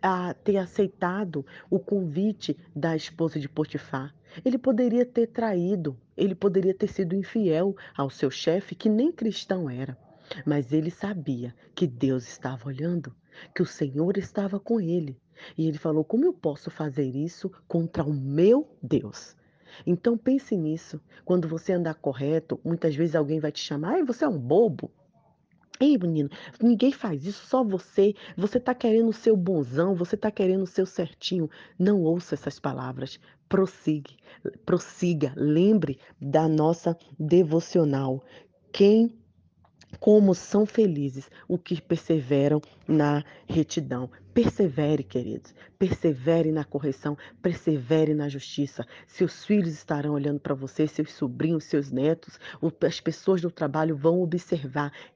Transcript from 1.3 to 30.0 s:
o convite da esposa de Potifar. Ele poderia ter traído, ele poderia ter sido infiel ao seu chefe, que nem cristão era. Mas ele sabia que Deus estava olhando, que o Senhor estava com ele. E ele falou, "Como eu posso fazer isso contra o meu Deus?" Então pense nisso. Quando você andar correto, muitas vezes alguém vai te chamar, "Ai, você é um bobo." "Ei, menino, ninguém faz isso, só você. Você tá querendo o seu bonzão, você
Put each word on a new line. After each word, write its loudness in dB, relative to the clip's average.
o 2
convite -2
da -2
esposa -4
de -8
Potifar. -6
Ele 2
poderia 2
ter 0
traído, -2
ele 0
poderia 2
ter -2
sido -4
infiel 0
ao -2
seu -2
chefe, -2
que -2
nem 2
cristão -4
era. -10
Mas 0
ele 0
sabia -8
que 0
Deus -2
estava -10
olhando, -6
que 0
o 0
Senhor -2
estava -6
com -2
ele. -2
E 0
ele -2
falou, 0
"Como 0
eu 2
posso -6
fazer -4
isso -6
contra -2
o -2
meu 2
Deus?" -4
Então 0
pense -2
nisso. -6
Quando 0
você -4
andar -2
correto, -4
muitas -2
vezes 0
alguém 0
vai -4
te -10
chamar, -4
"Ai, 2
você -4
é 0
um -2
bobo." 2
"Ei, 4
menino, 0
ninguém 4
faz -6
isso, -10
só 2
você. 2
Você 0
tá -2
querendo 2
o 0
seu 4
bonzão, 0
você -4